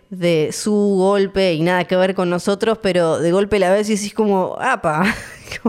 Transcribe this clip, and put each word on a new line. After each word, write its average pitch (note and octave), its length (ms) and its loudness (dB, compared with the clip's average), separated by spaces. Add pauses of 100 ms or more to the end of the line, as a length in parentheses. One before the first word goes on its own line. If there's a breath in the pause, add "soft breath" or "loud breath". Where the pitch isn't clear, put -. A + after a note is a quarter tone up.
(120)
de F3 400 0
su - 220 -4
golpe G3 840 2
y D3+ 80 -2
nada F3+ 220 0
que F#3 100 0
ver F#3 180 2
con F#3 160 -2
nosotros, G3+ 500 -2
pero E3+ 400 2
de E3 120 0
golpe G3+ 260 2
la F3+ 140 2
ves G#3 180 2
y A3 60 2
decís G3+ 180 -6
como, F#3+ 460 0
"Apa", E3 440 -2
<laughs> - 640 -6